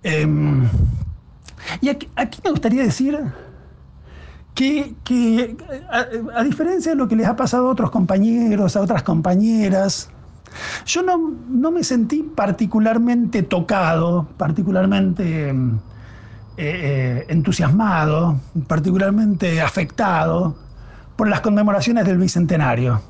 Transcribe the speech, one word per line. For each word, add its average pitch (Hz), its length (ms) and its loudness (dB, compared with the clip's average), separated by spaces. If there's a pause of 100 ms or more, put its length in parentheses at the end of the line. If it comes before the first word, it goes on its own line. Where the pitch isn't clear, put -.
Em, 151 580 2 (1160)
y 262 80 2
aquí, - 260 -4
aquí - 300 -4
me 381 80 2
gustaría 254 320 2
decir 269 340 0 (1400)
que, 277 480 0
que 233 540 0 (340)
a, 233 480 -4
a 233 60 2
diferencia 330 480 -2
de 302 40 0
lo 254 120 0
que 220 80 0
les 220 100 2
ha 220 80 2
pasado 247 320 0
a 262 60 2
otros 220 180 0
compañeros, 208 880 2
a 202 60 2
otras 190 200 0
compañeras, 196 1040 2 (760)
yo - 180 -2
no, 359 160 2 (320)
no 262 220 2
me 349 100 0
sentí 262 400 0
particularmente 226 1200 2
tocado, 170 920 0
particularmente, 185 1120 0
em, 131 240 0 (840)
eh, 139 680 -2
eh, - 40 -
entusiasmado, 165 1080 2 (300)
particularmente 185 920 2
afectado 165 1040 0 (520)
por 214 120 0
las 196 120 0
conmemoraciones 208 640 2
del 185 140 2
Bicentenario. 143 920 2